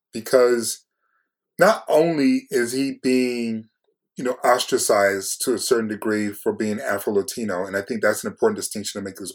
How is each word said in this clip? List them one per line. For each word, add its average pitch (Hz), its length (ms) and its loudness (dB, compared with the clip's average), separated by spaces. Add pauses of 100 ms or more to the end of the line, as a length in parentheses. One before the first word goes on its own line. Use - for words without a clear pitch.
(120)
because 120 720 2 (760)
not 202 300 4
only 151 600 2
is 120 220 0
he 135 300 -2
being, 120 680 0 (460)
you 147 80 -10
know, 123 200 -2
ostracized 101 1040 2
to 127 80 2
a 104 40 -4
certain 113 300 0
degree 107 420 -2
for 104 220 -4
being 107 260 -2
Afro-Latino, 101 880 -2
and 95 100 -8
I 98 60 0
think 107 220 -6
that's 107 200 0
an 107 80 -6
important 104 260 0
distinction 101 440 -8
to 98 40 -8
make 98 160 -12
as 92 140 -12